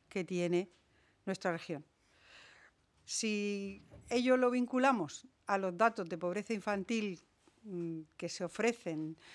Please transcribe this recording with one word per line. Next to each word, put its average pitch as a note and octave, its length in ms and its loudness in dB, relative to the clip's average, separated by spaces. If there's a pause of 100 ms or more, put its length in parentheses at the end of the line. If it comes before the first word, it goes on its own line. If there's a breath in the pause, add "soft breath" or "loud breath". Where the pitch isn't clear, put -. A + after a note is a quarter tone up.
que F#3 160 -4
tiene F3 440 0 (560 soft breath)
nuestra F#3+ 280 -2
región. D#3+ 320 -8 (1200 loud breath)
Si G3+ 720 -2 (280)
ello B3+ 260 4
lo B3 160 6
vinculamos B3 800 2 (160)
a G3+ 120 2
los F#3 200 -2
datos G#3+ 320 2
de F3 80 -6
pobreza F#3 360 -2
infantil, G#3 680 -2 (400)
mm, E3+ 380 -6 (160)
que F3 100 -6
se - 160 -6
ofrecen E3 720 -2 (200 loud breath)